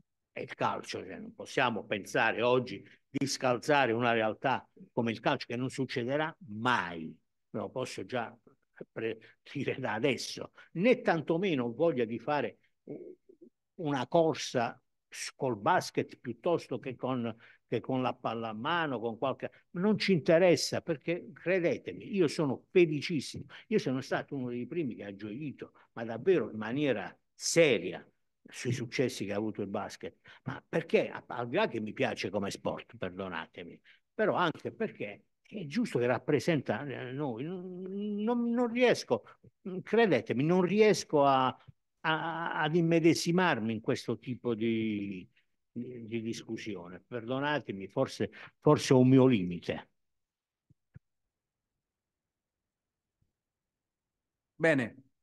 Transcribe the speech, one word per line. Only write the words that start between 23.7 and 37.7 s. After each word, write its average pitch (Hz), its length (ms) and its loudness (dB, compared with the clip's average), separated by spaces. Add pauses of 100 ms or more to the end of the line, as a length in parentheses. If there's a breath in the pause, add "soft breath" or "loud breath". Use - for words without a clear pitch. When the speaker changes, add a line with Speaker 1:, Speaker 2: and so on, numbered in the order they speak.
Speaker 1:
sono 135 220 -2
stato 151 340 -6
uno 123 140 -4
dei 120 180 -6
primi 151 280 -4
che 98 100 -12
ha 101 100 -10
gioito, 107 580 -10 (200 soft breath)
ma 113 100 -8
davvero 117 480 0
in 110 60 -10
maniera 110 580 -2 (180)
seria, 90 720 2 (440)
sui - 220 -4
successi 120 540 -2
che 101 80 -6
ha 101 40 -6
avuto 107 240 -4
il 101 60 -4
basket, 98 500 -8 (260 loud breath)
ma - 240 -8
perché, 160 420 0
a-, - 180 -12
al 123 200 -6
di 120 80 -4
là 208 120 2
che 117 120 -6
mi 107 140 -6
piace 110 360 -2
come 98 200 -2
sport, 82 480 -6
perdonatemi, 90 840 -8 (340 soft breath)
però 202 200 2
anche 156 380 -2
perché 113 520 -8 (180)
è 190 240 -12
giusto 151 340 -2
che 120 80 2
rappresenta, 131 760 0
eh, 123 260 -10
noi, 131 320 -4
non, 180 380 -10 (400)